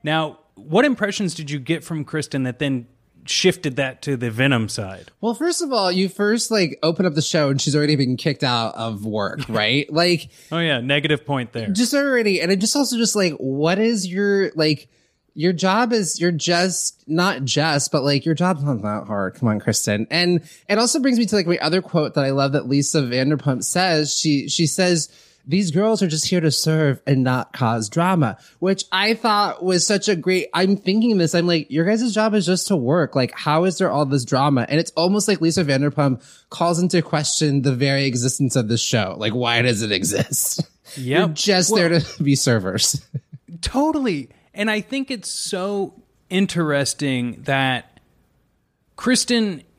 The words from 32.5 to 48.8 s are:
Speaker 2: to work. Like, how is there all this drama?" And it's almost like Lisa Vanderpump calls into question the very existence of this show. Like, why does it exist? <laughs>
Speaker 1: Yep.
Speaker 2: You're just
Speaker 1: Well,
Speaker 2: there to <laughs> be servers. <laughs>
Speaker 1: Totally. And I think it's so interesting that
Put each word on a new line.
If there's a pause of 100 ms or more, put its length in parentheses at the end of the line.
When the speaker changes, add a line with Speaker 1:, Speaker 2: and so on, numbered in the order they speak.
Speaker 2:
to
work.
Like,
how
is
there
all
this
drama?"
And
it's
almost
like
Lisa
Vanderpump (280)
calls
into
question
the
very
existence
of
this
show.
Like,
why
does
it
exist?
<laughs>
Speaker 1:
Yep.
Speaker 2:
You're
just
Speaker 1:
Well,
Speaker 2:
there
to
<laughs>
be
servers. (320)
<laughs>
Speaker 1:
Totally. (240)
And
I
think
it's
so (360)
interesting
that (960)